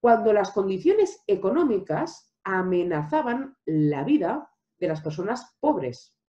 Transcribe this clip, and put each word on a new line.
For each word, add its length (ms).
cuando 320
las 200
condiciones 720
económicas 1040
amenazaban 1120
la 380
vida 460
de 100
las 120
personas 600
pobres. 560